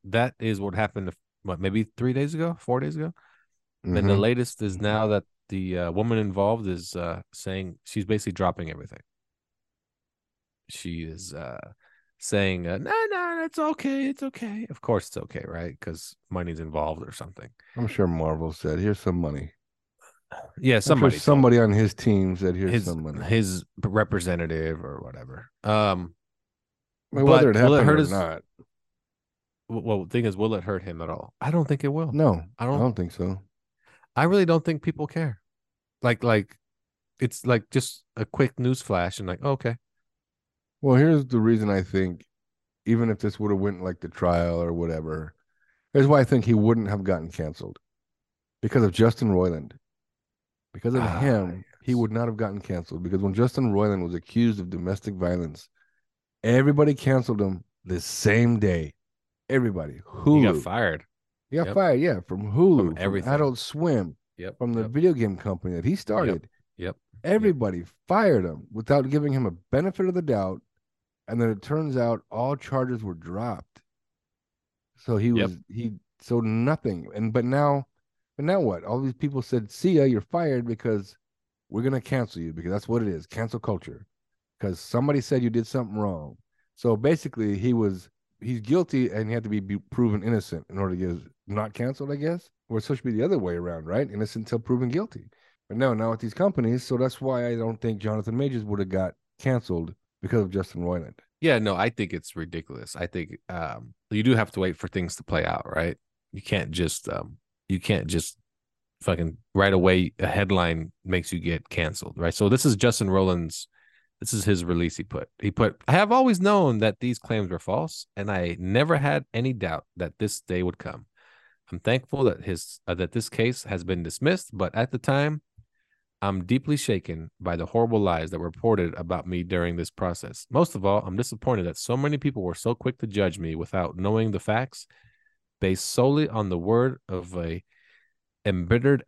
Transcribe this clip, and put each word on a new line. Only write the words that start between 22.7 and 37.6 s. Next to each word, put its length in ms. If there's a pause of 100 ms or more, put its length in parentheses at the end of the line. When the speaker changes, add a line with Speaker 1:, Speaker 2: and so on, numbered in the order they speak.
Speaker 1:
his, 120
Speaker 2:
some 180
money." 220
Speaker 1:
his 400 (200)
representative 1000
or 160
whatever. 500 (140)
Um, 500 (960)
Speaker 2:
Well, 140
whether 260
Speaker 1:
but 60
Speaker 2:
it 60
Speaker 1:
will 120
it 40
Speaker 2:
happened 80
Speaker 1:
hurt 120
Speaker 2:
or 20
Speaker 1:
his 100
Speaker 2:
not. 320 (1300)
Speaker 1:
w-, 180
well, 180
the 60
thing 160
is, 100
will 180
it 80
hurt 220
him 160
at 100
all? 300
I 100
don't 160
think 160
it 60
will. 240
Speaker 2:
No, 320 (140)
Speaker 1:
I 60
Speaker 2:
I 20
Speaker 1:
don't 120
Speaker 2:
don't 160
think 160
so. 320 (720)
Speaker 1:
I 100
really 200
don't 200
think 180
people 240
care. 340 (640)
Like, 200
like, 360 (600)
it's, 280
like, 240